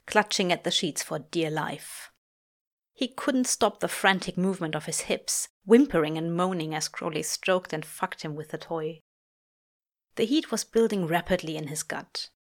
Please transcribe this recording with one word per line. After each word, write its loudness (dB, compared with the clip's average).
clutching 4
at -2
the -2
sheets 0
for -6
dear -2
life. -8
He -4
couldn't 0
stop 2
the 0
frantic 0
movement 0
of -6
his -4
hips, -2
whimpering 6
and 0
moaning 0
as -4
Crowley -4
stroked 0
and -4
fucked -8
him -6
with -10
the -8
toy. -6
The 0
heat 0
was -2
building 2
rapidly 0
in -6
his -6
gut, -8